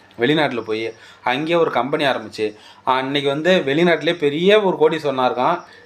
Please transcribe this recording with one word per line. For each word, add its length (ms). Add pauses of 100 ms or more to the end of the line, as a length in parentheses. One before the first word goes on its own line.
(180)
வெளிநாட்டுல 420
போய் 340 (300)
அங்கேயே 340
ஒரு 120
கம்பெனி 340
ஆரம்பிச்சு, 500 (300)
அன்னைக்கு 460
வந்து 360
வெளிநாட்டிலே 520
பெரிய 420
ஒரு 200
கோடீஸ்வரனா 460
இருக்கான். 360 (240)